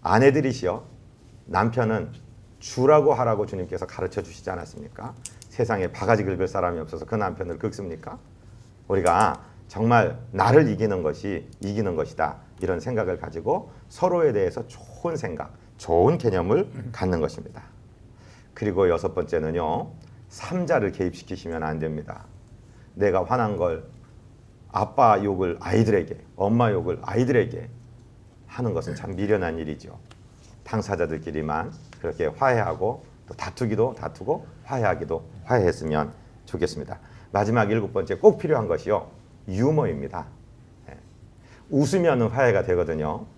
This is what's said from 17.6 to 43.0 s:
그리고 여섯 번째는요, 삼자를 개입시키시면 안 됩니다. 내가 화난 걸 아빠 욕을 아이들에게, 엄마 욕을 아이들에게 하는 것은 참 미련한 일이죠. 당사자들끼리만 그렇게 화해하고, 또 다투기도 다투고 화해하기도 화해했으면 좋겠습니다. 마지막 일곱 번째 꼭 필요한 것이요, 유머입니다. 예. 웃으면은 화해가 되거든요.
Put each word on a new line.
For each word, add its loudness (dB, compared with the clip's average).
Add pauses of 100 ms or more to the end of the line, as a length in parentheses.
그리고 2
여섯 0
번째는요, -2 (380)
삼자를 -2
개입시키시면 -6
안 -4
됩니다. -8 (680)
내가 2
화난 0
걸 -2 (880)
아빠 4
욕을 0
아이들에게, 2 (180)
엄마 2
욕을 -2
아이들에게 0 (800)
하는 -4
것은 -4
참 -10
미련한 0
일이죠. -10 (680)
당사자들끼리만 -4 (280)
그렇게 -4
화해하고, 0 (240)
또 -16
다투기도 -2
다투고 -6 (200)
화해하기도 -2 (220)
화해했으면 2 (320)
좋겠습니다. -6 (320)
마지막 2
일곱 0
번째 -2
꼭 6
필요한 0
것이요, 0 (380)
유머입니다. 0 (640)
예. -20 (720)
웃으면은 4
화해가 4
되거든요. 0 (120)